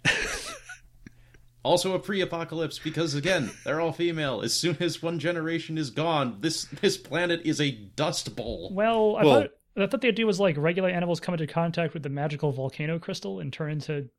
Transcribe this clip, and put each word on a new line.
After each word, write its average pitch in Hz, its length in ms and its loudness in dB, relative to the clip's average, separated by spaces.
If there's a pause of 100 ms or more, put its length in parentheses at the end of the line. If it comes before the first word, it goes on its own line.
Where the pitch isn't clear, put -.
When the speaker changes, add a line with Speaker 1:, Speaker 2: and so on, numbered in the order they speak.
Speaker 1:
<laughs> - 80 4 (1500)
Also 175 280 4
a - 60 0
pre-apocalypse, 165 800 -4
because, 156 380 -2
again, 147 340 0 (140)
they're 147 160 -2
all 165 140 0
female. 156 480 -2
As 113 120 -2
soon 165 280 2
as 175 200 -2
one 170 160 -2
generation 160 600 -2
is 139 140 -4
gone, 143 500 0
this, 156 240 -2
this - 320 0
planet 165 480 0
is 151 160 2
a 139 100 2
dust 120 640 -4
bowl. 110 380 -6
Speaker 2:
Well, 214 420 4
I 214 80 4
Speaker 3:
Well 131 200 10
Speaker 2:
thought, - 80 -6 (300)
I 196 60 2
thought 240 140 0
the 254 80 4
idea 226 160 2
was, 202 160 2
like, 175 160 4
regular 180 320 2
animals 175 320 0
come 180 140 -2
into 160 120 -2
contact 170 460 0
with 156 100 -8
the 143 60 -6
magical 143 420 0
volcano 151 480 -4
crystal 196 400 -8
and 143 140 -6
turn 151 180 -6
into 143 480 -4